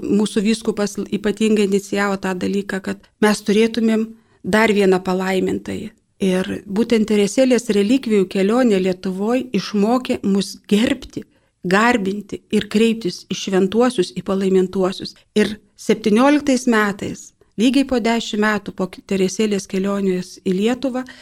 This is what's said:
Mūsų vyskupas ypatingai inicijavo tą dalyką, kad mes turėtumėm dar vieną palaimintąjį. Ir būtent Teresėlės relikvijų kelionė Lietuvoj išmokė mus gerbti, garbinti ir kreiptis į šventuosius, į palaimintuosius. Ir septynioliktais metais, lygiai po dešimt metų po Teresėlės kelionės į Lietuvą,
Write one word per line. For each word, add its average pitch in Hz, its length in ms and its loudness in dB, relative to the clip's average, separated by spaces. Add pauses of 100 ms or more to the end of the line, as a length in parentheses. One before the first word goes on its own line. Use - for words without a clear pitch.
Mūsų 208 380 0
vyskupas 214 520 -2
ypatingai 208 720 0
inicijavo 202 480 -2
tą 190 160 -6
dalyką, 196 480 -4
kad - 360 -10
mes 214 280 0
turėtumėm 220 640 2 (320)
dar 214 340 2
vieną 185 300 4
palaimintąjį. 190 880 -4 (300)
Ir 185 260 2 (160)
būtent 220 460 0
Teresėlės 220 600 2
relikvijų 208 600 2
kelionė 208 480 2
Lietuvoj 190 720 -2
išmokė 220 720 0
mus 196 400 0
gerbti, 254 600 -2 (400)
garbinti 202 840 0
ir 208 240 -2
kreiptis 226 560 0
į 185 120 -8
šventuosius, 190 760 0
į 180 80 -10
palaimintuosius. 190 920 -2 (160)
Ir 214 260 0 (160)
septynioliktais 254 920 2
metais, 208 640 -2 (260)
lygiai 262 300 2
po 247 120 0
dešimt 226 420 -2
metų 208 320 -2
po 185 160 -4
Teresėlės 196 800 -2
kelionės 190 720 -4
į 185 180 -2
Lietuvą, 247 480 -2 (160)